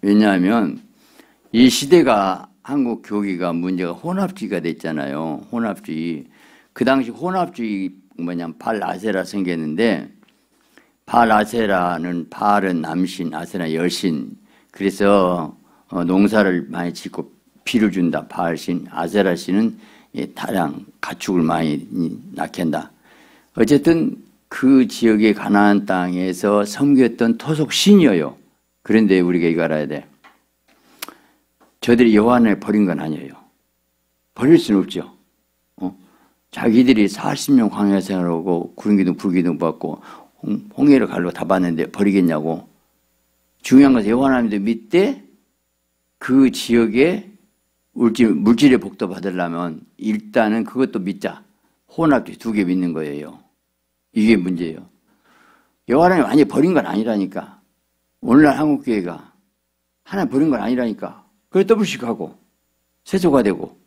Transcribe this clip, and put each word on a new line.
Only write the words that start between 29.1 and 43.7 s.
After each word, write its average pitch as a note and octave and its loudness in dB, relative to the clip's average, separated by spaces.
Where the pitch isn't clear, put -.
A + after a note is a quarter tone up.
우리가 F2 2
이거 E2 0
알아야 D2+ -4
돼. D2 -10
저들이 A#2+ 4
여호와 A2+ 4
하나님을 A2+ 2
버린 G#2 0
건 E2 -4
아니에요. D2+ -10
버릴 D3+ 4
수는 G#2 2
없죠. - -8
어? F#2 -10
자기들이 A#2 2
사십 G2+ -4
년 A2+ 4
광야 G2+ 0
생활하고 F2 -4
구름 G#2 0
기둥, F2+ 0
불 G2 -4
기둥 F2 0
받고 - -6
홍-, - -6
홍해를 C3+ 4
갈로 F2 -4
다 - -8
봤는데 F2+ 0
버리겠냐고. E2+ 0
중요한 C3+ 8